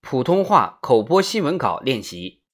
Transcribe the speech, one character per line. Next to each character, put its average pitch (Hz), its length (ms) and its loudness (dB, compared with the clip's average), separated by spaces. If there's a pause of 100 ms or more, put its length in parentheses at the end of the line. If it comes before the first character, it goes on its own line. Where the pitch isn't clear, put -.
(100)
普 127 140 -2
通 185 180 2
话 175 380 0
口 117 200 4
播 165 200 2
新 202 200 -2
闻 165 160 -2
稿 101 280 -2
练 123 180 -2
习。 87 380 -14 (120)